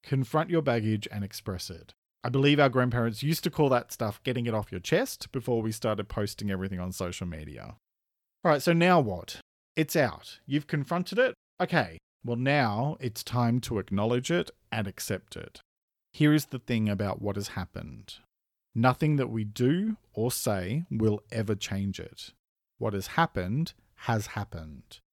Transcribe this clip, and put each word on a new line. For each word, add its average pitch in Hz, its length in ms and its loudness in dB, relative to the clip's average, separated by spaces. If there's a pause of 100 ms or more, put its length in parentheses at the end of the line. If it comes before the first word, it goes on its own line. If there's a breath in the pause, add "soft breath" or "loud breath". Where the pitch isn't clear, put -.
Confront 151 460 0
your 165 120 2
baggage 110 500 0
and 101 120 -4
express - 460 -8
it. 82 220 -16 (320)
I 120 40 -2
believe 139 300 4
our 139 100 6
grandparents 120 540 2
used 156 220 0
to 170 60 0
call 147 180 2
that 123 240 2
stuff 107 320 -4
getting 123 220 -2
it 117 80 0
off 107 180 -2
your 92 80 -6
chest - 500 -2
before 117 320 0
we 113 80 -2
started 107 380 -2
posting 104 420 -4
everything 95 300 -4
on 90 100 -4
social 90 360 -6
media. 76 500 -12 (680)
All 175 60 6
right, 143 120 4
so 175 100 4
now 175 280 8
what? 92 380 -4 (380)
It's 156 200 0
out. 107 480 -2
You've 143 220 -2
confronted 175 520 -2
it? 254 160 2 (260)
Okay, 117 380 0 (260)
well 120 120 -2
now 131 640 2
it's 120 220 -6
time 120 380 2
to 110 180 -4
acknowledge 110 520 0
it - 200 0 (200)
and 113 160 -2
accept - 500 -8
it. - 240 -16 (520)
Here 151 220 6
is 151 120 2
the 131 120 -10
thing 110 300 0
about 101 340 -2
what 101 140 -2
has 101 120 -6
happened. - 640 -10 (600)
Nothing 127 420 4
that 123 140 0
we 113 140 -2
do 160 540 2 (160)
or 113 180 0
say 104 580 -2
will 110 300 2 (100)
ever 110 240 -2
change 98 460 -4
it. - 320 -16 (460)
What 110 160 -2
has 95 140 -4
happened 143 680 0 (220)
has 110 320 -2
happened. 80 720 -12 (140)